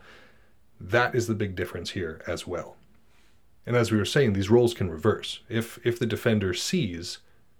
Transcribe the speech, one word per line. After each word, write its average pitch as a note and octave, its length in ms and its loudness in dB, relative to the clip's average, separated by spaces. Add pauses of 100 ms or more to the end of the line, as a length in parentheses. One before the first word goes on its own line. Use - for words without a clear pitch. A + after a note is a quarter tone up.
(800)
that A#2 340 2
is A#2+ 120 2
the A2+ 80 0
big G2 200 -4
difference F2+ 360 -6
here D#2+ 360 -6
as E2 200 -4
well. - 300 -8 (880)
And A#2+ 120 0
as A2 160 2
we A2 60 4
were G2+ 60 2
saying, C3 280 4
these G2 180 0
roles A#2+ 240 6
can F#2 160 -4
reverse. - 580 -2
If, A2+ 360 -6
if A#2+ 140 0
the A#2+ 80 -2
defender G#2 460 0
sees F2+ 640 -4 (420)